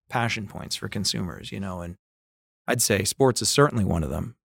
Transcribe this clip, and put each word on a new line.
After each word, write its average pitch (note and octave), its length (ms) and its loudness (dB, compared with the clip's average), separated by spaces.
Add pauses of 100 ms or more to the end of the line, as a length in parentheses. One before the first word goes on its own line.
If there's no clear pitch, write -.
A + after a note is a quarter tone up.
passion A2+ 380 0
points - 300 -8
for - 120 -8
consumers, G2+ 640 -4
you - 80 -8
know, F#2 220 -8
and E2+ 140 -10 (680)
I'd A#2+ 140 2
say - 240 2
sports B2+ 380 2
is G2+ 60 0
certainly B2+ 360 4
one E2+ 200 2
of C2+ 60 -2
them, E2 340 -6